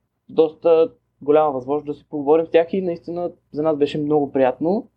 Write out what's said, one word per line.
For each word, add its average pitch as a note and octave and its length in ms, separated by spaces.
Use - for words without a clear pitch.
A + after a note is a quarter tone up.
доста D#3+ 640
голяма D3+ 300
възможност C3+ 340
да D3 80
си - 160
поговорим D#3 360
с E3 40
тях E3+ 220
и G3 100
наистина F3 480
за C#3+ 100
нас D#3 140
беше D3 220
много D3 340
приятно C3+ 640